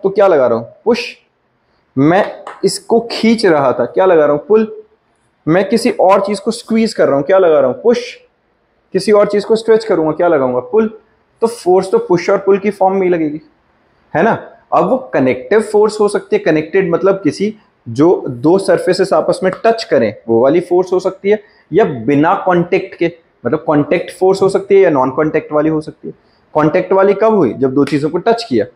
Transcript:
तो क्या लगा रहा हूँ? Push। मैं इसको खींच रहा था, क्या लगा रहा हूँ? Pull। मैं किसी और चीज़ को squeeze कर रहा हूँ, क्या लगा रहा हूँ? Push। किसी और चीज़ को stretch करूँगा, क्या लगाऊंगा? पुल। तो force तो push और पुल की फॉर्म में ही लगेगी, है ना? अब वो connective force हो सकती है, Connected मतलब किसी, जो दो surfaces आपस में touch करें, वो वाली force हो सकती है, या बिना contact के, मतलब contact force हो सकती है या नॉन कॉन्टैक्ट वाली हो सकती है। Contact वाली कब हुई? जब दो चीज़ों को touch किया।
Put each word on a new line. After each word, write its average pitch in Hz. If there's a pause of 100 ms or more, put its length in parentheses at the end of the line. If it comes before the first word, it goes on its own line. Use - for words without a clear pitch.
तो 196
क्या 196
लगा 143
रहा 117
हूँ? 117 (180)
Push। 233 (880)
मैं 156 (420)
इसको - (120)
खींच 220
रहा 143
था, 120
क्या 185
लगा 165
रहा 147
हूँ? 147
Pull। 220 (800)
मैं 185
किसी 240
और 196
चीज़ 202
को 233
squeeze 220
कर 165
रहा 135
हूँ, 143
क्या 190
लगा 165
रहा 131
हूँ? 123
Push। 233 (800)
किसी 185
और 208
चीज़ 208
को 226
stretch 220
करूँगा, 160
क्या 175
लगाऊंगा? 131
पुल। 214 (540)
तो 226
force 185
तो 226
push 180
और 196
पुल 196
की 202
फॉर्म 190
में 196
ही 185
लगेगी, 160 (720)
है 156
ना? 220 (420)
अब 170
वो 254 (160)
connective 135
force 214
हो 208
सकती 202
है, 202
Connected 170
मतलब 185
किसी, 196 (340)
जो 135
दो 143
surfaces 185
आपस 165
में 185 (140)
touch 226
करें, 120 (140)
वो 113
वाली 147
force 185
हो 185
सकती 185
है, 208 (300)
या 185 (220)
बिना 147 (120)
contact 180
के, 170 (320)
मतलब -
contact 147
force 185
हो 190
सकती 190
है 196
या 185
नॉन 139
कॉन्टैक्ट 156
वाली 151
हो 156
सकती -
है। - (400)
Contact 160
वाली 196
कब 220
हुई? 147
जब 131
दो 139
चीज़ों 147
को 170
touch 226
किया। 107 (100)